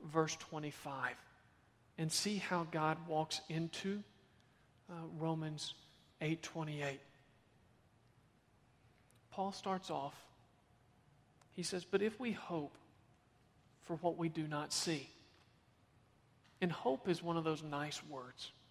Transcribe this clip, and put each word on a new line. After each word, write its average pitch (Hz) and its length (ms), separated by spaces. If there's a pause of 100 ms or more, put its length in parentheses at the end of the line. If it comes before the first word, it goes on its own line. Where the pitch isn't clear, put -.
verse 156 340
twenty-five 139 800 (840)
and 160 120
see 208 280
how 175 260
God 156 320 (100)
walks 156 440
into, 165 520 (880)
uh, 175 40 (240)
Romans 156 560 (480)
eight 156 200
twenty-eight. 147 580 (2250)
Paul 196 220
starts 190 380
off, 143 240 (1400)
he 180 100
says, 175 220
"But 196 160
if 220 180
we 240 140
hope - 460 (1040)
for 170 140
what 170 200
we 165 140
do 156 180
not 151 240
see." 151 380 (1500)
And 175 100
hope 254 360
is 170 140
one 170 140
of 160 80
those 156 180
nice 147 420
words. 127 480 (180)